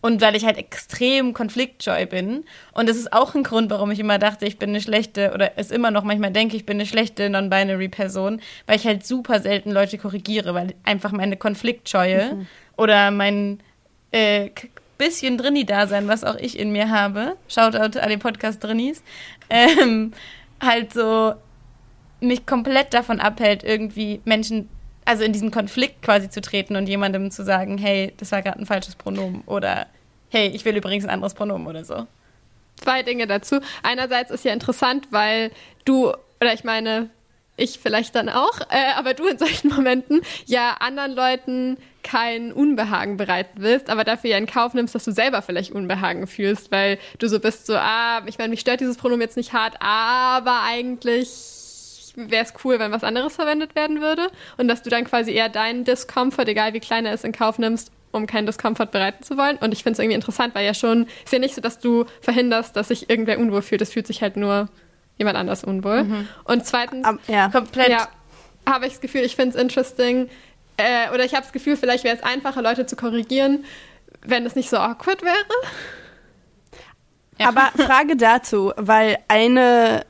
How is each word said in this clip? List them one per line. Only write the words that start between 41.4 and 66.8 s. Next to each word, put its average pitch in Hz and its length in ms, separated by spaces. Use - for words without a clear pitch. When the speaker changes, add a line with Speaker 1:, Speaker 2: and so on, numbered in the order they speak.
Speaker 3:
kein 233 500
Unbehagen 214 640
bereiten 190 460
willst, 247 260
aber 220 160
dafür 226 260
ja 202 80
in 214 80
Kauf 240 280
nimmst, 233 220
dass - 80
du 220 80
selber 220 300
vielleicht 180 300
Unbehagen 190 540
fühlst, 202 460
weil 196 260
du 233 100
so 208 120
bist, - 260
so, 220 100
ah, 233 500
ich 220 100
meine, 226 140
mich 226 100
stört 247 200
dieses 254 180
Pronomen 240 240
jetzt 220 140
nicht 240 180
hart, 226 260
aber 247 840
eigentlich 240 640
wär's 226 360
cool, 254 140
wenn 214 140
was 214 120
anderes 247 320
verwendet 302 380
werden 302 260
würde 320 280
und 254 100
dass 233 140
du 233 80
dann 240 140
quasi 233 280
eher 226 160
deinen 226 360
Discomfort, 254 640
egal 214 260
wie 226 60
klein 226 260
er 214 80
ist, - 100
in 226 80
Kauf 226 260
nimmst, 226 320
um 214 140
keinen 214 200
Discomfort 220 400
bereiten 196 380
zu 277 120
wollen. 277 220
Und 220 140
ich - 100
find's 226 160
irgendwie 220 160
interessant, 233 400
weil 202 100
ja 202 80
schon, 233 340
ist - 80
ja 262 60
nicht 269 160
so, 247 60
dass - 180
du 233 280
verhinderst, 233 540
dass 208 120
sich 233 220
irgendwer 226 280
unwohl 208 240
fühlt, 202 200
es 196 100
fühlt 226 140
sich - 160
halt 196 160
nur 202 300
jemand 214 180
anders 190 280
unwohl. 196 400
Speaker 1:
Mhm. 208 240
Speaker 3:
Und 240 200
zweitens 247 400